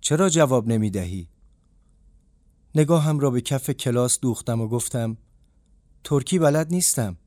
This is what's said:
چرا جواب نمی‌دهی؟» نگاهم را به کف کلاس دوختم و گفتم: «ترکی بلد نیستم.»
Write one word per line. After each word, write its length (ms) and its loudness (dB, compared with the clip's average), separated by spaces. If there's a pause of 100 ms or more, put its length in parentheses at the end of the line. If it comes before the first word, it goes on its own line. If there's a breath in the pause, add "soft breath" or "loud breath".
چرا 280 2
جواب 380 2
نمی‌دهی؟» 600 -2 (1500)
نگاهم 440 2
را 100 2
به 120 0
کف 280 -4
کلاس 500 0
دوختم 420 -2
و 60 -4
گفتم: 500 -4 (840)
«ترکی 360 0
بلد 320 2
نیستم.» 560 -2